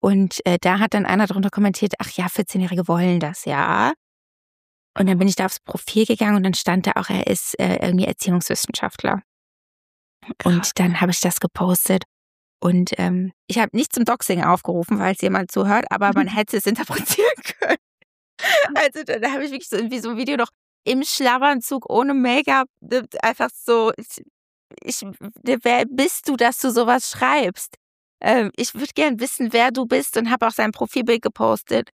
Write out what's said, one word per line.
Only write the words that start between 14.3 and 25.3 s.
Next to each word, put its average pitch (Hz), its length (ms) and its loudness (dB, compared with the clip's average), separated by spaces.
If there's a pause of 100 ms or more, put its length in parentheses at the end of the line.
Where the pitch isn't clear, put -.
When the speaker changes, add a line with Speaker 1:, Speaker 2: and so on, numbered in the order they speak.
Speaker 1:
aufgerufen, 175 540 0
falls 190 240 -2
jemand 190 300 0
zuhört, 202 380 0
aber 202 240 0
man 190 140 2
Speaker 2:
<laughs> 202 80 -6
Speaker 1:
hätte 214 220 0
es - 80 -2
interpretieren 339 680 0 (260)
können. - 180 0 (1000)
Also 294 300 0
da, - 140 -2
da 247 120 -2
habe 277 140 -4
ich 285 60 -6
wirklich 254 180 -10
so 214 80 -2
irgendwie 226 220 -2
so 226 120 -6
ein 240 60 -6
Video 254 200 -2
noch 233 120 0 (360)
im 262 180 0
Schlafanzug, 262 840 0
ohne 277 240 2
Make-up, 262 540 2 (140)
d-, 247 220 -2 (180)
einfach - 320 0
so, 226 440 2
ich, - 260 -16 (580)
ich, - 200 -6 (420)